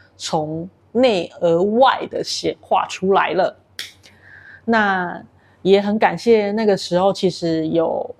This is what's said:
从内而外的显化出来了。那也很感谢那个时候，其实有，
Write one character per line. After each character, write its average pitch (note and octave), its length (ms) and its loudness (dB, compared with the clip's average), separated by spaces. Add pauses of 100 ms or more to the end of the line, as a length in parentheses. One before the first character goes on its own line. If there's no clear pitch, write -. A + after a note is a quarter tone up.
(160)
从 D#3+ 540 -6 (220)
内 A3 400 2 (100)
而 E3+ 220 4
外 A3+ 480 2
的 E3 120 -6
显 D#3+ 380 -6
化 - 240 0
出 F#3+ 280 -2
来 D#3 180 2
了。 E3+ 260 -2 (1080)
那 F#3+ 560 0 (420)
也 G3 200 4
很 G#3 180 -2
感 F3 180 2
谢 G#3+ 360 2
那 A3 120 -2
个 G3 120 4
时 - 200 -2
候， F#3+ 140 2
其 F#3 180 0
实 D#3+ 380 -2
有， - 520 -2